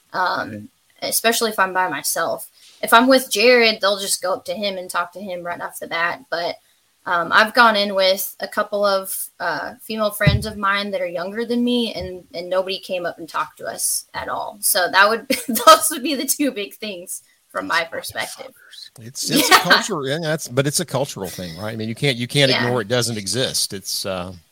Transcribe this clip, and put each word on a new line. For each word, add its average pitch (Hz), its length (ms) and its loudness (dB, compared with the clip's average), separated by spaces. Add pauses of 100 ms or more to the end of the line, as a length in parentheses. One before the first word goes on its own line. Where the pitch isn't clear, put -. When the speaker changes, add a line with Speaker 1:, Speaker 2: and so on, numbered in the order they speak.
(120)
Speaker 1:
Um, 170 560 -4 (340)
especially 226 480 0
if 214 80 -4
I'm 190 140 0
by 185 160 0
myself. 151 600 -4 (340)
If - 100 0
I'm 240 160 8
with 262 220 4
Jared, 226 500 6
they'll 202 180 2
just 190 240 -4
go 185 120 0
up - 120 -6
to 180 80 -6
him 202 240 -4
and 180 120 -10
talk 175 220 -4
to 180 80 -16
him 180 220 -8
right 170 180 -8
off 180 200 -12
the - 80 -10
bat. 170 420 -4
But, 165 260 -4 (500)
um, 170 260 0
I've 214 220 6
gone 233 220 8
in 202 180 0
with 190 460 2
a 196 80 -8
couple 208 360 -2
of, 190 440 0 (120)
uh, 175 420 -4
female 220 280 -2
friends 208 360 2
of 208 100 -8
mine 202 360 -2
that 196 100 -4
are 180 40 -2
younger 185 380 -6
than 240 200 0
me, 240 280 0
and, 180 420 -10
and 175 140 -8
nobody 185 300 -2
came 180 280 -6
up 165 120 -6
and 165 100 -12
talked 156 300 -6
to - 80 -12
us - 480 -4
at - 140 -8
all. - 320 -8
So 175 300 0
that 196 180 6
would, 220 200 -2
<laughs> - 200 -4
those - 420 6
would 311 120 -4
be 294 120 0
the 262 120 -2
two 285 260 0
big 202 220 -10
things 185 480 -12 (260)
from - 180 -8
my 165 180 0
perspective. - 680 -10 (480)
Speaker 2:
It's, 113 280 -10
it's 277 220 4
Speaker 1:
Yeah. - 80 8
Speaker 2:
a - 20 4
culture, 185 400 2 (120)
and 165 120 -2
that's, 156 240 -2
but 135 180 0
it's 147 140 0
a 175 60 -4
cultural 120 420 -4
thing, 85 300 -10
right? 107 140 -8
I 117 40 -10
mean, 110 120 -4
you 113 60 -6
can't, 139 220 0
you 120 120 -4
can't 143 220 4
Speaker 1:
Yeah. 127 140 2
Speaker 2:
ignore 123 160 0
it 101 80 -6
doesn't 117 300 0
exist. 104 560 -4
It's, - 320 -8
uh, 92 260 -4 (200)